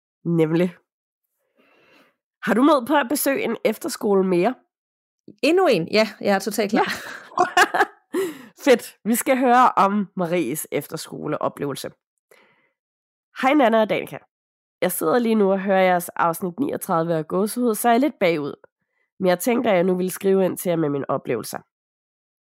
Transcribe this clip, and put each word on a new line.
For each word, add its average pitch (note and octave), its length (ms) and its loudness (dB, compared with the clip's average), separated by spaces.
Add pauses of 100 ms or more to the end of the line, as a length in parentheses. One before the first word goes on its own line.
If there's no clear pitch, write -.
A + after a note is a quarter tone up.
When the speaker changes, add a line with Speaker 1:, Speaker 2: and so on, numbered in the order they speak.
(240)
Speaker 1:
Nemlig. E3 520 0 (1700)
Har G3 120 0
du A#3 80 2
mod C#4+ 240 4
på D4 80 0
at C#4 140 2
besøge C#4 360 -2
en A3+ 200 -4
efterskole G3+ 640 -2
mere? F#3 260 0 (880)
Speaker 2:
Endnu F4 240 4
en? F3+ 220 2
Ja, G#3+ 200 0 (120)
jeg G3+ 140 0
er F#3+ 40 0
totalt G3+ 320 -4
klar. B3 140 0
Speaker 1:
Ja. - 1000 -2
<laughs> - 800 -8
Fedt. B3 400 2
Vi A3+ 100 0
skal B3+ 240 0
høre B3 380 4
om G3 400 2
Maries E3 560 -2
efterskoleoplevelse. - 1160 -6 (1500)
Hej C4 120 2
Nanna A3+ 260 4
og G#3+ 100 0
Danika. - 280 -6 (600)
Jeg F3+ 120 0
sidder E3 260 0
lige A3+ 160 2
nu G3 180 4
og G3 80 0
hører F#3+ 220 2
jeres F3+ 260 2
afsnit E3+ 500 -4
niogtredive E3+ 560 -2
af D#3 140 -4
Gåsehud, G#3+ 460 -2
så A#3 140 -2
er A#3 40 6
jeg A#3 80 4
lidt C#4+ 200 -2
bagud. E3 340 0 (640)
Men F#3 80 -2
jeg F3+ 120 2
tænkte, A#3+ 320 0
at F#3+ 60 4
jeg F3 80 4
nu F#3 100 2
ville F3+ 160 -2
skrive F#3+ 340 2
ind F3 120 -2
til - 140 -6
jer E3 60 0
med D#3+ 120 0
mine C#3 220 -4
oplevelser. B2 480 -6 (920)